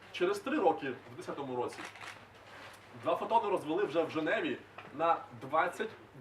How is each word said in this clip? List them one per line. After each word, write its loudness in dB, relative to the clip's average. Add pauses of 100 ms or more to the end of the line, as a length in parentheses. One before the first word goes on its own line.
(120)
Через 0
три 0
роки, 2 (240)
в -16
десятому -6
році, -2 (1200)
два 4
фотони 4
розвели 2
вже 2
в 0
Женеві 0 (400)
на 4 (240)
двадцять 2 (320)